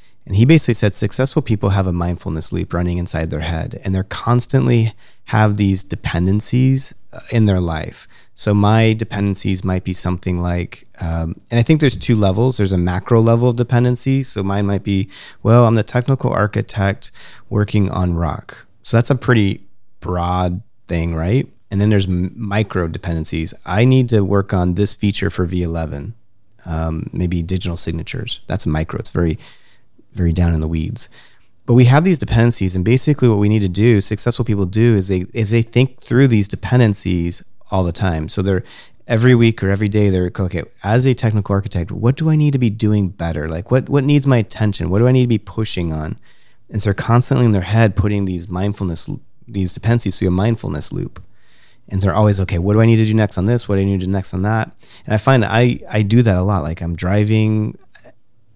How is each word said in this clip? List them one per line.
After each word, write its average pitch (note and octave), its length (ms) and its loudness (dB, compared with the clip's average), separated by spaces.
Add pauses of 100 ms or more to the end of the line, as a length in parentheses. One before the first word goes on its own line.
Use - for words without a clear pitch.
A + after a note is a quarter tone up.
(280)
And F#2+ 80 -2
he A2 100 4
basically D3 280 4
said G#2 200 0
successful C3 480 -2
people G2+ 280 0
have F#2+ 180 0
a F2+ 60 0
mindfulness E2+ 580 -4
loop F2 220 -6
running F2 240 -2
inside E2 340 -4
their D#2+ 80 -6
head, D#2+ 440 -6
and F#2+ 120 -2
they're F#2 80 -2
constantly A#2+ 880 0 (320)
have G#2+ 320 2
these G2 260 0
dependencies, G#2 1080 0 (180)
uh, - 80 -16 (120)
in A2 160 4
their F#2 120 4
life. E2 480 -6 (280)
So - 180 -2
my A2 400 4
dependencies G2+ 720 -4
might F#2 220 -2
be F#2 80 -4
something F2+ 460 -4
like, F2 480 -6 (140)
um, E2 340 -4 (140)
and A#2 100 0
I A#2 40 4
think D#3 180 2
there's C3+ 160 2
two - 180 0
levels. G#2 420 2
There's G2 160 0
a F#2 40 2
macro F2+ 440 2
level A#2 280 4
of A#2 60 0
dependency. B2 680 0
So G#2 200 -6
mine G2 240 0
might G2+ 160 -2
be, F#2+ 260 0 (340)
well, A#2 220 6
I'm A2+ 100 4
the G#2+ 80 2
technical B2+ 480 -2
architect G#2 800 -2 (380)
working G#2 400 0
on F2+ 240 -2
rock. - 540 -6 (160)
So - 120 -2
that's A2+ 140 2
a C#3 60 2
pretty G#2+ 480 2 (360)
broad F2+ 640 -2 (260)
thing, E2+ 260 -2
right? F#2+ 320 0 (240)
And G2+ 120 -2
then G#2 80 2
there's G2 180 2
m-, F2+ 280 -2
micro G2+ 520 -2
dependencies. E2 680 -6 (120)
I G2 180 0
need C3 260 4
to G#2+ 140 2
work G2 300 0
on F2+ 220 0
this G2+ 180 -2
feature G2 360 -2
for F#2 140 -2
V F2+ 200 -2
eleven, E2 500 -6 (520)
um, D#2+ 460 -6
maybe F2 320 -2
digital F2+ 320 -4
signatures. - 720 -8
That's - 180 -4
a E2 40 -2
micro. - 300 -2
It's - 100 -8
very, E2+ 280 0 (760)
very E2+ 180 0
down E2+ 220 2
in D#2 80 0
the D#2 80 -4
weeds. E2 400 -6 (560)
But A#2+ 80 2
we B2+ 100 8
have C#3 220 6
these F#3 120 2
dependencies, G#2 600 0
and F2+ 80 0
basically C3 420 2
what G#2+ 120 4
we G#2 100 2
need G#2+ 100 2
to G2+ 80 0
do, G#2 320 4
successful G#2+ 460 -2
people G2+ 200 0
do, A2+ 300 2
is F#2 140 0
they, F#2 240 -2
is G#2+ 180 -2
they A#2 100 4
think B2 380 0
through C3 300 4
these G#2 180 4
dependencies F#2 960 0 (260)
all F#2+ 140 0
the F2 80 -2
time. D#2+ 380 -2
So - 120 -4
they're, F#2+ 220 0 (420)
every B2 300 4
week A#2 260 4
or F#2+ 80 2
every G2+ 200 0
day, G#2 200 2
they're, F2+ 300 2
"Okay, F2+ 240 -2 (220)
as A#2+ 200 2
a C3+ 80 4
technical G#2+ 400 0
architect, F#2 380 -2
what A2 240 0
do D#3+ 140 -2
I D#3 80 2
need D3+ 160 2
to C3+ 60 0
be A#2+ 100 2
doing G#2 400 0
better? E2 400 -4
Like, E2 220 -6
what, C3 180 0
what C3+ 160 0
needs C#3+ 200 2
my C3+ 120 4
attention? G#2 520 -2
What G2 100 2
do A#2+ 100 4
I - 20 4
need B2+ 120 4
to B2 40 0
be A2+ 100 2
pushing F#2 540 -4
on?" D#2 260 -6 (520)
And A2 120 -6
so G2 60 -2
they're G2+ 80 4
constantly B2 500 2
in A2+ 60 4
their G2 100 2
head G#2 360 2
putting G2+ 280 0
these F2+ 220 -6
mindfulness, F#2 640 -4 (360)
these G2 280 -4
dependencies A2+ 440 -2
through F#2 120 0
a - 20 2
mindfulness F#2+ 640 -2
loop. - 280 -8 (680)
And F#2+ 120 -4
they're F#2 140 2
always, G#2 240 4
"Okay, F2+ 200 -2
what G2 140 0
do A2 80 4
I A2+ 40 6
need A2+ 120 6
to A2 80 4
do G#2+ 80 0
next A2 240 0
on F2+ 80 0
this? A#2 220 0
What G2+ 80 0
do G2 60 2
I G2 40 2
need G2 140 0
to F2+ 60 -6
do F#2 60 -2
next G2 220 -4
on F#2 100 -4
that?" A2 280 -2 (340)
And - 80 -4
I G#2+ 40 4
find C3 260 4
that - 80 -4
I, A#2+ 280 2 (100)
I G#2+ 120 0
do A2 200 4
that G#2 160 4
a F2+ 60 0
lot. F#2+ 200 0
Like, D#2+ 180 -6
I'm E2 140 -4
driving, G#2+ 800 0 (800)